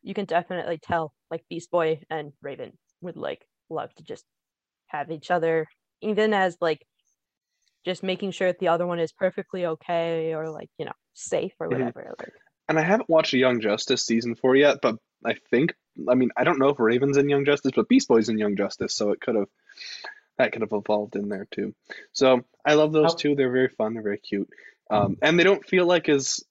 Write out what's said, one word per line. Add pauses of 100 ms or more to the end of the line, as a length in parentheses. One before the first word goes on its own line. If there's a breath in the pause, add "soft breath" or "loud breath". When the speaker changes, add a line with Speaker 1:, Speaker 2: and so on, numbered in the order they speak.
Speaker 1:
you
can
definitely
tell, (160)
like,
Beast
Boy
and (100)
Raven (220)
would,
like, (240)
love
to
just (640)
have
each
other, (340)
even
as,
like, (1000)
just
making
sure
that
the
other
one
is
perfectly
okay
or,
like,
you
know, (220)
safe
or
Speaker 2:
Mm-hmm.
Speaker 1:
whatever,
like. (360)
Speaker 2:
And
I
haven't
watched
Young
Justice
season
four
yet,
but (280)
I (160)
think, (340)
I
mean,
I
don't
know
if
Raven's
in
Young
Justice,
but
Beast
Boy's
in
Young
Justice,
so
it
could
have, (880 loud breath)
that
could
have
evolved
in
there
too. (380 loud breath)
So (200)
I
love
those
Speaker 3:
Oh.
Speaker 2:
two.
They're
very
fun.
They're
very
cute. (420 loud breath)
Um,
and
they
don't
feel
like
as